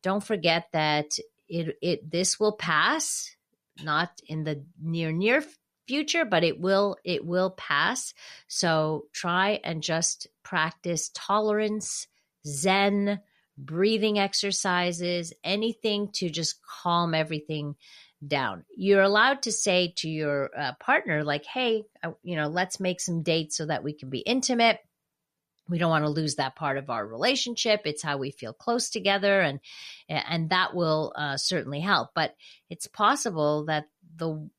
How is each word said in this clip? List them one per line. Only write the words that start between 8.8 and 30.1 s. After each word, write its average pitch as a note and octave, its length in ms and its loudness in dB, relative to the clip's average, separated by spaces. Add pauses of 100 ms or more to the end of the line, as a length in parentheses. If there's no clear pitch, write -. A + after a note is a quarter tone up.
try F#3 520 0
and D#3+ 180 -6
just - 460 -2 (140)
practice E3 720 -2
tolerance, G#3+ 920 -2 (380)
Zen, G3 760 2 (360)
breathing G3+ 600 2
exercises, F3+ 1120 0 (100)
anything G#3 720 -2
to F3+ 140 -2
just D#3+ 340 -4
calm E3+ 520 0
everything D3+ 600 -2 (520)
down. C3 380 -2 (120)
You're G3 260 6
allowed A3+ 400 4
to A3+ 100 -4
say F3+ 460 2
to D#3+ 100 -4
your, D3 480 -2
uh, C3+ 240 -2
partner, A#3 420 0
like, D3 220 -2
"Hey, A3+ 400 -2 (180)
uh, E3+ 100 -6 (100)
you F3 140 -6
know, D3+ 120 0
let's F3+ 320 -2
make F3+ 200 -2
some E3 220 -2
dates D#3+ 340 0
so D#3 100 -4
that D3+ 180 -2
we D3 80 -4
can C3 160 -14
be C3 120 -4
intimate. A#3 600 2 (880)
We E3+ 100 -2
don't E3 120 2
wanna D3+ 180 4
lose D3+ 280 -2
that C3+ 200 -2
part C#3 220 -2
of C#3 120 -10
our A2 160 -4
relationship. G#3+ 800 0
It's D3+ 180 -4
how D3 140 -2
we C3+ 140 -4
feel A2+ 220 -10
close A#3+ 380 -2
together," G3 500 4
and, C#3+ 200 0 (480)
and D#3+ 420 -2